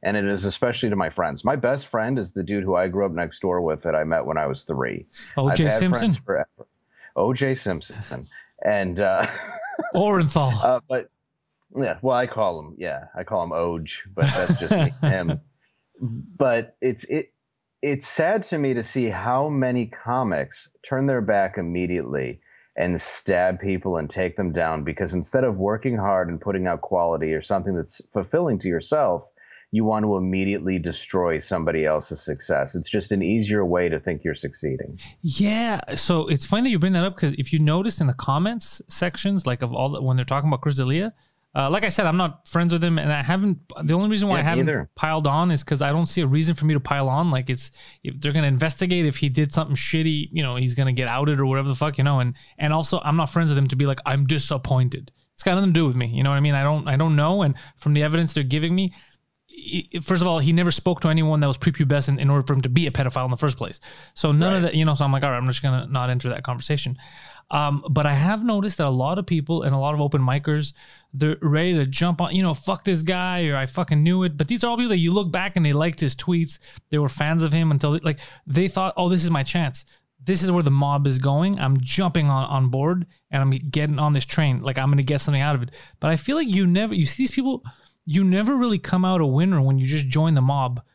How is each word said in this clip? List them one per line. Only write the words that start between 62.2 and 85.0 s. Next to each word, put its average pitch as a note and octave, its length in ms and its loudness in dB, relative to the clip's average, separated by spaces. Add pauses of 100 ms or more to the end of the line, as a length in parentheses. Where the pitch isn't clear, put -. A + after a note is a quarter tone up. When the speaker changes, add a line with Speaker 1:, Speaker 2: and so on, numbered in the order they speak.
Speaker 2:
order C#3 140 4
for C#3+ 100 0
him C3+ 80 2
to C3 60 -2
be D3 200 2
a - 20 0
pedophile C3 360 -2
in B2+ 40 -2
the B2 60 0
first C#3 220 0
place. F#2 200 -8 (360)
So D#3 180 2
none E3+ 220 4
of F#3 100 2
Speaker 1:
Right. E3+ 80 0
Speaker 2:
that, - 40 -4
you D#3+ 80 4
know. D3+ 120 4
So D3 80 0
I'm C#3 80 2
like, C3+ 100 2
"All C#3+ 80 0
right, B2 80 0
I'm B2+ 80 0
just B2+ 160 -2
gonna B2+ 240 0
not B2+ 240 -2
enter B2 200 -2
that B2 120 -6
conversation." C3 540 -4 (540)
Um, D3 400 0
but D3 160 2
I C#3+ 80 2
have F#3 280 2
noticed G#3 360 0
that D#3 80 0
a C#3 40 0 (140)
lot E3+ 140 -2
of F#3 80 -6
people D#3+ 380 -2
and C#3 100 2
a C3+ 40 2
lot C#3 160 0
of D3 60 -2
open C#3+ 220 2
micers, C#3+ 500 0 (400)
they're D3+ 300 0
ready D#3+ 320 2
to D3 100 2
jump E3 380 0
on, D#3+ 120 -2
you F#3+ 80 4
know, E3+ 120 2
"Fuck - 300 -4
this F3 180 2
guy," F3+ 460 0
or, C#3+ 80 0
"I C3+ 100 -2
fucking D3+ 360 2
knew F3+ 200 4
it." D#3+ 160 0
But D3 100 0
these D3 160 0
are A#3+ 60 0
all A#3+ 80 0
people B3 100 0
that G3+ 100 2
you E3+ 140 2
look G3 180 2
back F#3 240 -2
and F3 100 4
they D3 100 4
liked D#3 260 0
his C#3 160 0
tweets. E3+ 420 0 (300)
They D3+ 100 -2
were D3 120 2
fans D#3+ 340 0
of D3+ 80 2
him D#3+ 180 4
until, D3 320 2
like, D3+ 160 0 (280)
they E3 200 2
thought, F#3+ 300 -2
"Oh, F3+ 140 2
this F3+ 120 2
is E3+ 80 0
my D3+ 120 2
chance. C#3 420 -2 (400)
This F3 180 0
is F#3 80 0
where F3 120 4
the C#3+ 80 4
mob C#3+ 360 2
is C3 120 2
going. D3+ 420 2
I'm C3+ 220 2
jumping D#3 480 2
on, C3+ 180 2
on C3 220 2
board D#3+ 340 0 (260)
and C#3 120 0
I'm C3+ 80 2
getting D3 480 0
on D3+ 160 2
this C#3 100 0
train. C3+ 360 0
Like, B2+ 180 -2
I'm C3+ 120 2
gonna C#3+ 120 4